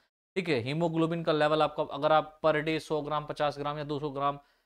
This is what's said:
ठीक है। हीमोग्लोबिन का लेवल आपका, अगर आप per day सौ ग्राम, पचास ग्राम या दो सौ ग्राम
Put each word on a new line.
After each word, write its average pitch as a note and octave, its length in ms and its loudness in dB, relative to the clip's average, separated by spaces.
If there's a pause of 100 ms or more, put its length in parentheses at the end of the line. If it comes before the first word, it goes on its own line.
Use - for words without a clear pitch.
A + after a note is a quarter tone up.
(360)
ठीक E3+ 140 -2
है। C3+ 100 2
हीमोग्लोबिन E3 640 0
का E3 80 0
लेवल D3+ 300 4
आपका, D3+ 220 0
अगर C#3+ 280 0
आप D3+ 300 2
per D#3 160 4
day D#3 220 -2
सौ D3+ 220 -4
ग्राम, D3 240 -4
पचास D3 320 -2
ग्राम D3 200 -6
या D3+ 60 -6
दो C#3+ 160 -4
सौ D3 100 -4
ग्राम C#3+ 300 -2 (260)